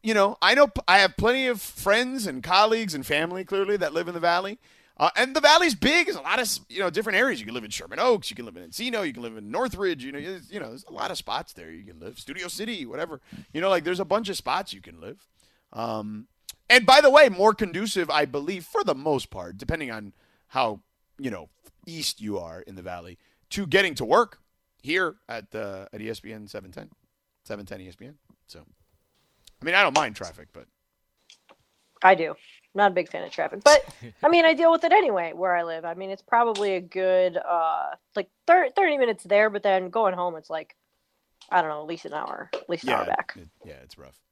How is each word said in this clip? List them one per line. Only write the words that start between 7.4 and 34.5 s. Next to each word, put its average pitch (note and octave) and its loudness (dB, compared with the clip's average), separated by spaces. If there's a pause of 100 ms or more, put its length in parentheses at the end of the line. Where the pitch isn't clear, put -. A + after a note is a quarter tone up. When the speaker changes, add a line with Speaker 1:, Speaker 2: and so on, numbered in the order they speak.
Speaker 1:
can A2 -12
live A#2 -8
in G#2 -14
Sherman F#2+ -12
Oaks. A3+ 0
You - -16
can A#2+ -12
live F2 -16
in F2+ -18
Encino. A3+ -6
You C3 -6
can A#2+ -14
live A2+ -12
in G#2 -16
Northridge. F#3 -4
You C3+ -12
know, C#3+ -12
you, F3 -12
you G3+ -12
know, B2+ -10
there's B2+ -18
a - -18
lot G3+ -6
of E3+ -8
spots - -8
there E2 -20
you E2+ -18
can D#2+ -20
live. G2+ -16
Studio F3 -14
City, G3 -8
whatever. D3+ -10 (320)
You D3+ -6
know, F#3+ 0
like, F3+ 2
there's F3 -4
a F#3+ -4
bunch G3+ -2
of F3+ -6
spots F3 -4
you G2 -18
can E2+ -20
live. C3 -16 (480)
Um, A2 -8 (420)
and B3 6
by C4+ 10
the C#4 8
way, C#4+ 10
more G3+ 4
conducive, F#3+ -4
I D#3 2
believe, D#3 -6
for - -4
the E3 0
most C#3 -4
part, F#2+ -12
depending D3+ -8
on G#2+ -12 (360)
how, A2+ -2 (380)
you C3+ -6
know, F2 -12 (380)
east D#3+ -8
you G2+ -6
are E2+ -12
in G2 -20
the F#2 -16
Valley, F2 -14 (320)
to G3+ -6
getting F3 0
to B2+ -6
work G3+ 2 (440)
here E3+ -2 (120)
at, A2+ -12
uh, G2 -10
at G#2+ -14
E G#2+ -10
S A2+ -10
P A2 -18
N G#2+ -16
seven F#2+ -16
ten, D3+ -18 (560)
seven G#2 -12
ten F#2+ -16
E F#2 -18
S F#2 -20
P G#2+ -20
N. D3+ -20 (320)
So, - -20 (1000)
I B2+ -14
mean, E3+ -2
I G3+ 6
don't D3 2
mind B2 2
traffic, D#2+ -14
but - -20 (1400)
Speaker 2:
I F#3 8
do. D#3+ -2 (400)
Not G3+ 4
a - -10
big F3 0
fan F3 -10
of E3+ -12
traffic, D#3+ -6
but D4 8 (200)
Speaker 1:
<laughs> - -14
Speaker 2:
I D4 4
mean, E4+ 6
I D#4+ 6